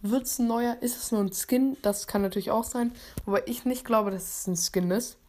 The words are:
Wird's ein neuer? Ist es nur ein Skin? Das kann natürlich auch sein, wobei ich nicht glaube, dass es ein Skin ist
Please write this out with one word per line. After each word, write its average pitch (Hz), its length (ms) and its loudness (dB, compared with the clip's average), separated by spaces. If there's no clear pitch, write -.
Wird's 240 360 0
ein 240 80 4
neuer? 240 340 2
Ist 240 160 -2
es - 160 -4
nur 208 100 2
ein 196 100 0
Skin? 262 500 2
Das 202 240 0
kann 196 160 0
natürlich 196 280 -2
auch 226 140 2
sein, 240 280 -2
wobei 196 220 2
ich - 180 -6
nicht 247 200 0
glaube, 214 260 4
dass 185 300 -6
es - 60 -6
ein 180 100 0
Skin 180 340 0
ist 226 260 0